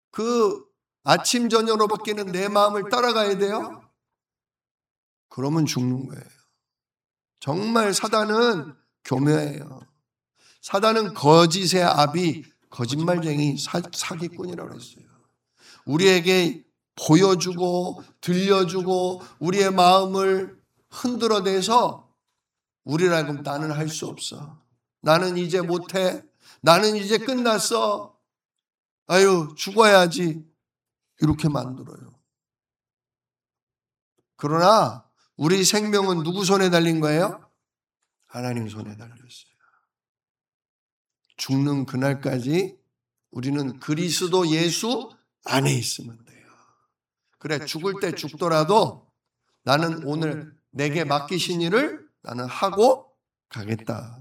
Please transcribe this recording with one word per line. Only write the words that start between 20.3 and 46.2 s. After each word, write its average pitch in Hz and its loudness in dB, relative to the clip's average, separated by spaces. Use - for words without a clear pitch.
흔들어대서 208 0
우리라고 151 0
"나는 147 -6
할 151 -4
수 151 -8
없어. - -14
나는 175 0
이제 175 -2
못해. 175 -4
나는 208 4
이제 208 0
끝났어. 226 -2
아유, 175 4
죽어야지." 185 4
이렇게 151 2
만들어요. 127 -10
그러나 160 2
우리 180 2
생명은 196 0
누구 180 -4
손에 190 2
달린 165 2
거예요? 156 -2
하나님 123 -8
손에 107 -14
달렸어요. 120 -20
죽는 139 -2
그날까지 135 -4
우리는 135 -6
그리스도 170 -2
예수 175 -2
안에 135 0
있으면 117 -8